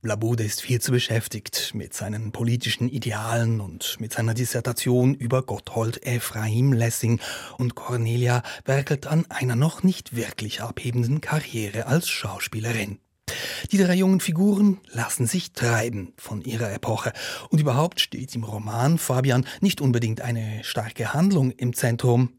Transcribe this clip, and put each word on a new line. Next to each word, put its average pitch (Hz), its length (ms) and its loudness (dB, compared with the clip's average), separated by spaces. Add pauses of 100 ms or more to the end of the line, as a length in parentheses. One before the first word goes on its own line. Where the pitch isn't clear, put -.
Labude 113 420 0
ist 104 160 -4
viel 120 220 0
zu 131 100 0
beschäftigt - 800 -2
mit 90 200 -8
seinen 107 360 -6
politischen 117 600 0
Idealen 113 720 0
und 87 380 -8
mit 110 120 -8
seiner 113 220 0
Dissertation 123 800 2
über 127 300 0
Gotthold - 640 -4
Ephraim 117 680 2
Lessing. 117 460 2 (360)
Und 123 180 -2
Cornelia 120 680 0 (240)
werkelt 139 400 0
an 160 240 2
einer 123 260 -2
noch 151 260 0
nicht 185 320 0
wirklich 110 460 -6
abhebenden 120 600 -2
Karriere 113 640 -4
als 160 200 2
Schauspielerin. 107 920 -4 (720)
Die 202 60 4
drei 180 160 6
jungen 185 260 6
Figuren 196 580 4 (140)
lassen 120 340 -2
sich 180 260 -2
treiben 113 680 0
von - 240 -10
ihrer 113 280 -4
Epoche. 110 440 -4 (340)
Und 151 140 4
überhaupt 147 360 2
steht - 360 -4
im 117 100 -4
Roman 107 540 0
Fabian 131 480 2 (160)
nicht 196 180 2
unbedingt 120 400 2
eine 110 440 -4
starke 113 500 -4
Handlung 156 360 4
im 123 220 -2
Zentrum, 123 680 2